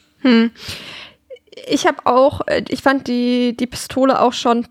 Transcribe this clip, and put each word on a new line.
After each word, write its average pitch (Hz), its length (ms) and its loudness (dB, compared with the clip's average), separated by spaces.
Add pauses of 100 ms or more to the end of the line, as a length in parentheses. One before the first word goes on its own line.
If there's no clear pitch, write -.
(200)
Hm. 233 300 4 (1160)
Ich 294 200 0
hab 294 200 -2
auch, 262 400 2
äh, - 220 0
ich - 140 -6
fand 269 260 0
die, 247 480 0
die 247 100 -4
Pistole - 540 0
auch 233 140 2
schon 240 360 0